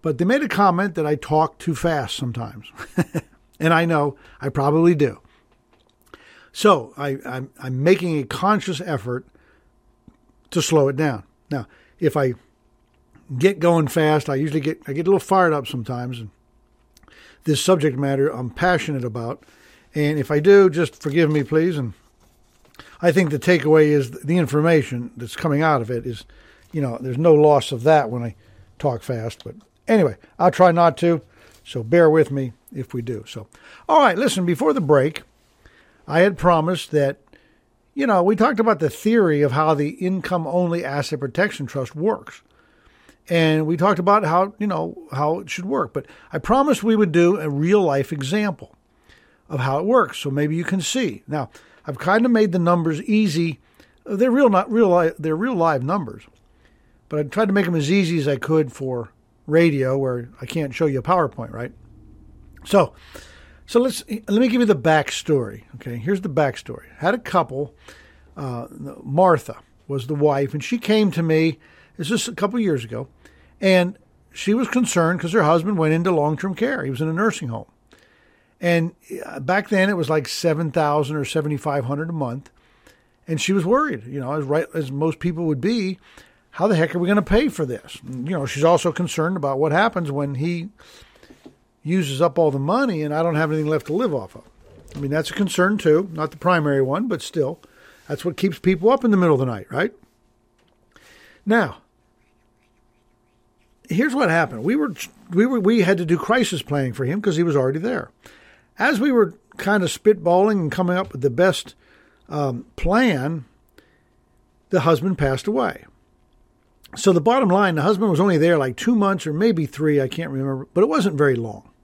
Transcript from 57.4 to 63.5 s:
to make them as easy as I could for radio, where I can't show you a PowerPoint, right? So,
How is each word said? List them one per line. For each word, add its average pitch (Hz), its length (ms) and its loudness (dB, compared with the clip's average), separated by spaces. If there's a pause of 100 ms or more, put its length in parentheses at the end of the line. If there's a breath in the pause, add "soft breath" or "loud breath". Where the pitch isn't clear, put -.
to 190 60 0
make 196 120 2
them 170 100 -2
as 151 160 0
easy 175 280 2
as 139 80 -2
I 143 80 0
could 151 360 0
for 127 400 -8 (360)
radio, 143 500 2
where 123 320 -4 (100)
I 127 60 -14
can't 143 300 -6
show 160 100 0
you 135 140 0
a 117 40 -8
PowerPoint, 143 480 -2
right? 113 220 -10 (880)
So, 185 300 2 (720 loud breath)